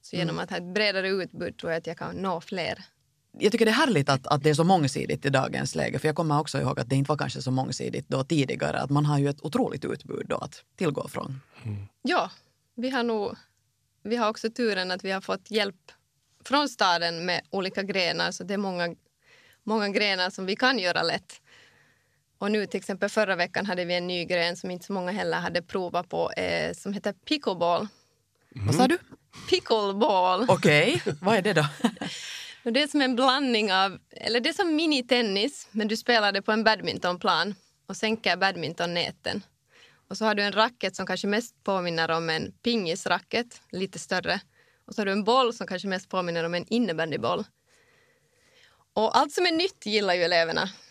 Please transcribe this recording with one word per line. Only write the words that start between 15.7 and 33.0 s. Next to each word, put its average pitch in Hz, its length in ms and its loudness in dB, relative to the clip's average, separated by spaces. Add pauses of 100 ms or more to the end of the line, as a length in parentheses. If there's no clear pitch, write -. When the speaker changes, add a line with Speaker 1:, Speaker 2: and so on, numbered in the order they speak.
Speaker 1:
från 285 240 2
staden 170 560 2
med 180 240 0
olika 190 340 -4
grenar. 175 480 0
Så 180 120 -10
det 180 100 -6
är 196 40 -2
många, 175 380 -4 (680)
många 208 260 0
grenar 196 400 0
som 190 160 -8
vi 190 100 -2
kan 254 240 2
göra 170 240 0
lätt. - 380 -6 (960)
Och 202 140 -2
nu 214 140 0
till - 120 -6
exempel 202 320 -4
förra 202 260 2
veckan 175 300 0
hade 180 200 -2
vi 175 100 0
en 175 120 -2
ny 180 180 -2
gren 175 320 0
som 185 140 -8
inte 180 140 -10
så - 80 -6
många 180 180 -4
heller 175 280 -2
hade 175 220 -2
provat 175 480 -4
på, 165 220 -2
eh, 170 420 -2
som 202 200 -8
heter 202 200 -6
pickleball. 185 720 -2 (680)
Speaker 3:
Mm. 101 120 -4
Speaker 2:
Vad 117 80 2
sa 226 120 6
du? 330 100 4 (520)
Speaker 1:
Pickleball. 202 1000 2
Speaker 2:
Okej, 185 520 6 (200)
vad 202 140 4
är 196 60 4
det 196 120 2
då? 156 120 4 (180)
Speaker 1:
<laughs> 220 60 4 (760)
Och 233 80 -2
det 262 100 4
är 302 40 0
som 294 140 0